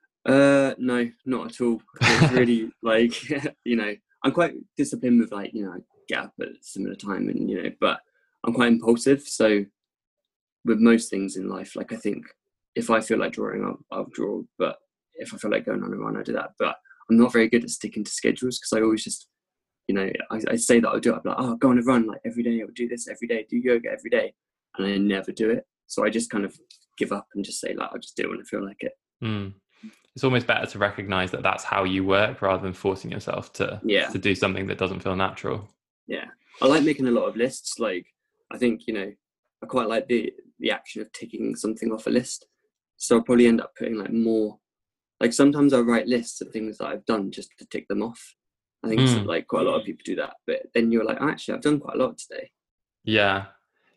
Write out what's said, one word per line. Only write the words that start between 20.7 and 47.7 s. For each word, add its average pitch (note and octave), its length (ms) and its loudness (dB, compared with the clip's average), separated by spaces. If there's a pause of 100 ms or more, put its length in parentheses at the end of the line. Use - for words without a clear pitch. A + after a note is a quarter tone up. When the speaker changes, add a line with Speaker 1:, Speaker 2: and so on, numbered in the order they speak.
Speaker 1:
that - 80 2
I'll - 120 0
do A#2+ 140 2
it. - 20 -8
I'm - 80 -10
like, - 140 -4
"Oh, B2+ 120 -2
I'll A#2 60 -4
go C3 140 4
on B2 80 6
a A#2+ 40 2
run, A#2+ 240 4
like, G#2 180 -8
every A#2+ 180 -6
day. A#2 200 0
I'll G2+ 120 -10
do A#2+ 140 -6
this A#2+ 200 -10
every A#2 200 -10
day, A2+ 200 -4
do A#2+ 100 -4
yoga A#2+ 320 0
every - 200 -8
day." G#2+ 240 0 (440)
And G2 80 -2
I G2+ 120 0
never G2 340 0
do A2 180 0
it. A#2+ 140 0 (220)
So - 180 -2
I G#2+ 60 2
just A#2 200 -2
kind G#2 140 -2
of - 140 -8 (380)
give B2+ 160 -2
up G2+ 220 -8
and G2+ 100 -4
just - 160 -10
say, - 140 -6
like, - 180 -8
"I'll - 80 -10
just - 160 -20
do - 80 -4
it - 60 -4
when - 100 -8
I - 40 -18
feel G2+ 200 -8
like G2 160 -12
it." - 120 -8 (300)
Speaker 2:
Mm. G2+ 320 -6 (600)
It's - 100 -6
almost B2+ 220 2
better A2 200 0
to - 120 -10
recognize G2 540 0
that - 100 -6
that's - 220 0
how G2 200 0
you F#2+ 200 0
work G2 380 2
rather F#2+ 200 0
than F#2+ 120 -6
forcing F#2+ 360 -4
yourself G2+ 440 -8
to, G2 300 -4
Speaker 1:
Yeah. G2 260 2
Speaker 2:
to - 80 -6
do G2 160 2
something F#2+ 340 -2
that G2+ 100 -4
doesn't F#2 220 -4
feel F#2+ 160 -4
natural. F#2+ 520 -4 (380)
Speaker 1:
Yeah. - 200 -8 (340)
I - 60 4
like C#3+ 180 6
making C3+ 240 0
a - 20 2
lot A2+ 180 2
of G2+ 80 -8
lists. - 420 -4
Like, F#2+ 280 -4 (460)
I G#2+ 60 -12
think, A#2 280 0
you A2+ 60 -6
know, G2 180 -6 (520)
I A#2 40 -16
quite A#2+ 220 -2
like A2+ 200 -2
the, A#2 240 0 (260)
the A#2+ 120 -2
action - 300 -8
of - 120 -12
ticking A2+ 440 -8
something A2+ 340 -4
off A2 160 -6
a A2+ 40 -2
list. B2 340 -2 (540)
So - 180 2
I'll A#2 80 4
probably A#2+ 220 6
end A#2 160 6
up - 140 -10
putting, A#2 200 -4
like, G2+ 160 -6
more, A2+ 460 0 (600)
like, A#2 140 2
sometimes C#3+ 400 6
I'll B2+ 100 6
write A#2 240 2
lists A#2+ 360 -2
of - 100 -14
things A2 260 -6
that - 100 -6
I've - 180 -8
done G2+ 260 0
just - 160 -14 (100)
to - 80 -20
tick - 220 -10